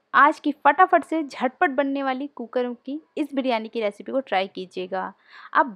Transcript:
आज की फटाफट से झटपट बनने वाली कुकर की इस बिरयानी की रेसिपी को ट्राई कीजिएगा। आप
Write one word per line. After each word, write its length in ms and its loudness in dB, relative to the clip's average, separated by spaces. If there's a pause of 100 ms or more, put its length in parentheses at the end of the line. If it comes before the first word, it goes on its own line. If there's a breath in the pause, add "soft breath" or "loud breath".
(140)
आज 260 6
की 120 -2
फटाफट 520 4
से 200 -4
झटपट 460 -2
बनने 340 -2
वाली 240 -4
कुकर 460 -6
की 280 -12 (160)
इस 160 -6
बिरयानी 340 -2
की 140 -6
रेसिपी 300 -6
को 80 0
ट्राई 280 -2
कीजिएगा। 680 -8 (400 loud breath)
आप 120 4 (100)